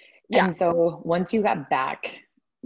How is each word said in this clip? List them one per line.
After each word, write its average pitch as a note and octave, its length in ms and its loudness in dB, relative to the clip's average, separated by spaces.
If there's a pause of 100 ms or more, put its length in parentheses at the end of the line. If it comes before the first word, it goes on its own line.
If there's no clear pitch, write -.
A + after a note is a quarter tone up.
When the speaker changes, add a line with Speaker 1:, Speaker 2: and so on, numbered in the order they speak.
(280)
Speaker 1:
Yeah. F3+ 180 4
Speaker 2:
And E3+ 100 -2
so E3+ 480 2
once E3+ 280 -2
you A3 100 2
got E3+ 280 -2
back - 460 -4 (500)